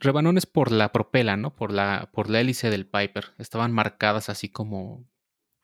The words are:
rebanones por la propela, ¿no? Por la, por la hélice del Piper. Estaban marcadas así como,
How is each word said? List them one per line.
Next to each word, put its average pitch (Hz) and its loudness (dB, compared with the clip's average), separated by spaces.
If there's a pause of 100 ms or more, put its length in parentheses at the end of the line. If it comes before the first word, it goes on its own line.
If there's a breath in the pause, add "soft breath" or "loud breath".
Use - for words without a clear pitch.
rebanones 156 4
por 127 2
la 107 4
propela, 110 2
¿no? 113 -6
Por 107 -6
la, 101 0
por 104 -4
la 113 2
hélice 123 0
del 98 -2
Piper. 101 -4
Estaban 117 -4
marcadas 107 0
así 104 -8
como, 107 -10 (560)